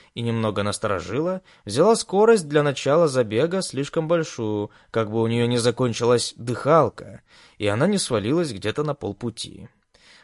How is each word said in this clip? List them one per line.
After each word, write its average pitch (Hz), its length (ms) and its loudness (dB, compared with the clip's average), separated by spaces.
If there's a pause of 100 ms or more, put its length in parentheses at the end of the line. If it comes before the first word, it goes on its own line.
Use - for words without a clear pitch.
(120)
и - 80 -10
немного 113 420 -2
насторожило, 104 760 -4 (240)
взяла 160 320 4
скорость 214 500 4
для 147 160 2
начала 147 460 2
забега 131 540 0
слишком 143 440 -4
большую, 113 640 -2 (200)
как 110 200 -2
бы 113 120 0
у 113 60 2
неё 117 180 2
не 123 100 0
закончилась 120 800 0
дыхалка, 117 840 0 (340)
и 104 100 -4
она 110 200 2
не 202 100 2
свалилась 131 560 0
где-то 104 300 -4
на 147 120 -4
полпути. - 760 -10 (540)